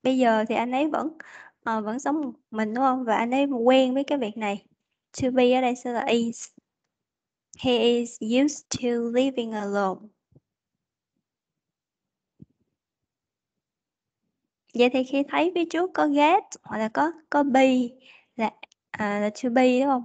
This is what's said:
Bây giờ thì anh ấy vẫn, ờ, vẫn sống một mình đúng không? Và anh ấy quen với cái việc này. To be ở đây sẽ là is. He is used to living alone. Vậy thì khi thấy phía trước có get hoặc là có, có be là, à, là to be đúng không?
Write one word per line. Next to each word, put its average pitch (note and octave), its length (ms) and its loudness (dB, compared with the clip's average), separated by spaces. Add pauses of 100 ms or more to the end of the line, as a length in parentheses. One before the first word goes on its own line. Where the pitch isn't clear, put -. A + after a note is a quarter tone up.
Bây C4 140 2
giờ A3+ 320 4
thì A3 60 -2
anh A#3+ 160 -2
ấy C#4+ 180 0
vẫn, D4 280 -4 (460)
ờ, A3 180 -4
vẫn A3 180 -6
sống D4 220 -4
một - 100 -6 (200)
mình G#3+ 220 -4
đúng C4 100 -2
không? C4 200 0
Và A3 120 0
anh A#3 160 -2
ấy C#4 140 2
quen B3+ 480 4
với C#4 100 -2
cái C#4+ 140 -2
việc A3 200 -6
này. G#3 280 -6 (560)
To C4 100 0
be B3+ 220 4
ở B3+ 80 2
đây B3 140 -2
sẽ B3 160 -8
là A#3 140 -4
is. A#3 420 -2 (1120)
He B3 200 0
is A#3 380 0 (260)
used D4 260 -2
to B3 200 -4 (240)
living B3+ 380 -2
alone. G3+ 480 -2 (4000)
Vậy A#3+ 200 4
thì C4 100 0
khi C#4 260 -2
thấy D4+ 260 0
phía E4+ 100 0
trước F4 280 -4
có D4+ 140 2
get D4 360 4 (200)
hoặc G#3+ 140 -10
là A3 120 -2
có, D4 220 0 (180)
có D4 140 2
be C4+ 260 4 (680)
là, A3 160 -2 (400)
à, G#3 280 -4
là G#3 100 -2 (140)
to B3 60 -2
be B3+ 300 4
đúng C#4 100 2
không? B3 160 0